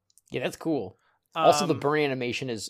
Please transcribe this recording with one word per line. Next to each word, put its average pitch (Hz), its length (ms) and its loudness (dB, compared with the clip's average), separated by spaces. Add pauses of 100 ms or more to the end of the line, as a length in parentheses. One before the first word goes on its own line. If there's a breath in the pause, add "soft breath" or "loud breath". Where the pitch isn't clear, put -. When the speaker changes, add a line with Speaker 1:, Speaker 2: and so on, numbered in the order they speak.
(320)
Speaker 1:
Yeah, 127 120 -6
that's 175 120 -6
cool. 127 420 -4 (380)
Also, 151 300 6
the 151 80 0
Speaker 2:
Um, - 80 -2
Speaker 1:
burn 151 180 2
animation 131 500 -2
is, 110 200 -8